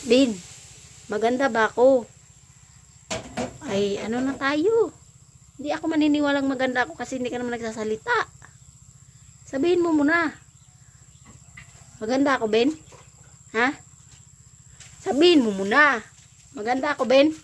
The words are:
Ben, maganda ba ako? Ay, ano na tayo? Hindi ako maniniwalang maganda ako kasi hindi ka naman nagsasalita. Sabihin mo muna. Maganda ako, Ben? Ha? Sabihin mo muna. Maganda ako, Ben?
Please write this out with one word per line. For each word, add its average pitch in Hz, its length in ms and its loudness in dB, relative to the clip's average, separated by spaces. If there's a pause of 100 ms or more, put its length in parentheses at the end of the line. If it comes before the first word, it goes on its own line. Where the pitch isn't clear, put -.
Ben, 247 320 2 (720)
maganda 240 400 -2
ba 220 240 0
ako? 254 320 4 (1700)
Ay, 202 340 -2
ano 226 160 -6
na 269 160 -4
tayo? 311 560 0 (640)
Hindi 285 160 -12
ako 311 160 -6 (100)
maniniwalang 285 540 2
maganda 254 340 -2
ako 330 140 -8
kasi 247 240 -8
hindi 233 100 -4
ka 247 60 -8
naman 240 180 -6
nagsasalita. 226 720 -4 (1200)
Sabihin 339 380 2
mo 330 100 2
muna. 302 380 2 (1700)
Maganda 269 320 0
ako, 233 160 -2
Ben? 240 220 2 (840)
Ha? 247 160 2 (1300)
Sabihin 320 400 4
mo 208 80 -2
muna. 226 480 2 (560)
Maganda 262 400 -4
ako, 254 80 -2
Ben? 269 260 4 (120)